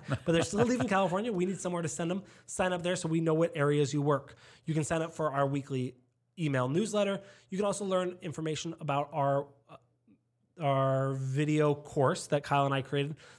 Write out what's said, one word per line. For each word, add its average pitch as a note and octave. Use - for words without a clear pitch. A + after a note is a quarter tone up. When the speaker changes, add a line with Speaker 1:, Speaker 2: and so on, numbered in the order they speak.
Speaker 1:
But -
they're E3
still G#3
Speaker 2:
<laughs> -
Speaker 1:
leaving B3
California. G3
We F3+
need F#3
somewhere F3
to E3
send E3+
them. F#3+
Sign F#3
up F3+
there F3+
so E3+
we D#3+
know D#3+
what E3
areas D3
you D3
work. C#3
You D#3+
can D#3
sign E3
up E3
for D#3
our C#3
weekly C3+
email C3+
newsletter. G3
You F#3+
can G#3
also G3+
learn F#3
information D#3+
about C#3+
our, C#3
uh, -
our C3+
video D3
course D3
that D3
Kyle C#3+
and C#3
I C3+
created C#3+